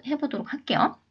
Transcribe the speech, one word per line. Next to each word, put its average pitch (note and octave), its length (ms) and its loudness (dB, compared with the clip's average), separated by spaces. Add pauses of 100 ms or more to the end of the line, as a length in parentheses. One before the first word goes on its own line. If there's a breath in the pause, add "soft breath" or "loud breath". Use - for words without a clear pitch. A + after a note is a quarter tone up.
해보도록 D4 460 -2
할게요. - 440 2 (140)